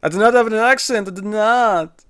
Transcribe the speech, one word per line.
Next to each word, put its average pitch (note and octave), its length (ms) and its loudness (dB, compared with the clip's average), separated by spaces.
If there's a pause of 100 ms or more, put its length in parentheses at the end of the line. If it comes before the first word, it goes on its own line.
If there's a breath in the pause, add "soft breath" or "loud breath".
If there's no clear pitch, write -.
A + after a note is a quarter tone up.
I D#3 80 -4
do E3+ 100 -4
not A3+ 140 4
have A#3+ 140 2
an A3 60 -4
accent. A#3 540 0
I G3 40 -12
do F#3 100 -14
not. G#3+ 880 -2